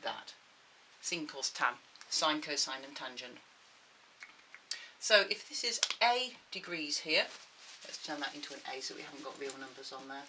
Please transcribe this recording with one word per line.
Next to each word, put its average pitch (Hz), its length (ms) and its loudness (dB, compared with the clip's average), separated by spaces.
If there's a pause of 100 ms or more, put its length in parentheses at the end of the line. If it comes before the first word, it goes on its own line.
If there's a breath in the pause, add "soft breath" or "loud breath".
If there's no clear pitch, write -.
that. - 300 -4 (680)
Sine, 165 260 -2
cosine, 135 280 -2
tangent, 123 240 2 (300)
sine, 151 320 4
cosine, 139 440 0
and 139 100 -14
tangent. 123 420 -8 (1600 loud breath)
So 202 300 10
if 202 180 -4
this - 160 -6
is 233 160 0 (240)
A 247 320 6 (160)
degrees 165 480 -4
here, 160 260 4 (600)
let's - 200 -12
turn 151 140 -4
that 147 160 -4
into 143 180 -8
an 139 60 -10 (160)
A 131 60 -6
so - 140 -6
we - 60 -10
haven't 143 220 -12
got 135 160 -10
real 139 200 -6
numbers 135 340 -12
on 135 140 -10
there. 139 220 -10